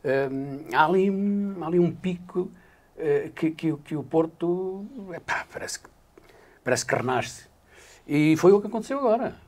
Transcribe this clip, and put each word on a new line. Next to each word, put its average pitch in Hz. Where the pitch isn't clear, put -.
Ehm, 135
há 147
ali 190
um, 202
há 156
ali 175
um 170
pico, 185
eh, 147
que, 160
que, 160
que 151
o 139
Porto, 175
epá, -
parece -
que, -
parece 123
que -
renasce. 120
E 151
foi 175
o 202
que 202
aconteceu 240
agora. 240